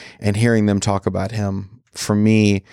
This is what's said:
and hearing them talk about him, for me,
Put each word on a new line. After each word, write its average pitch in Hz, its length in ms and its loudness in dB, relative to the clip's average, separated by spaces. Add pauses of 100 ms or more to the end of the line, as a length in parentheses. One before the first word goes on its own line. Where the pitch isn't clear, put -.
(180)
and 104 180 -2
hearing 113 300 2
them 101 140 0
talk 98 260 -2
about 95 240 -4
him, 98 500 -8 (120)
for - 220 -4
me, 104 580 2